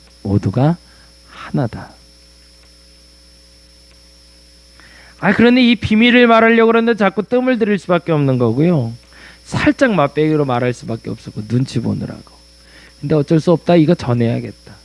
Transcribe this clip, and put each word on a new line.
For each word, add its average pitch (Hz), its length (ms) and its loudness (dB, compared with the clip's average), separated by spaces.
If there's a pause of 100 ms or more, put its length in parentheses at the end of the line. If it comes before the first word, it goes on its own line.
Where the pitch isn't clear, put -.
(240)
모두가 104 540 0 (520)
하나다. - 640 -8 (3250)
아, 185 140 0
그런데 247 300 4
이 240 120 4
비밀을 240 520 2
말하려고 226 400 4
그러는데 226 300 0
자꾸 202 260 -2
뜸을 254 340 0
들일 208 220 0
수밖에 175 320 -2
없는 139 260 0
거고요. 123 560 0 (520)
살짝 - 480 -2
맛배기로 151 520 0
말할 123 280 -2
수밖에 113 360 -10
없었고 110 380 -12
눈치 123 320 -2
보느라고. 101 580 -8 (640)
근데 147 160 -2
어쩔 156 240 0
수 175 120 0
없다. 170 260 2
이거 160 180 2
전해야겠다. 120 880 -4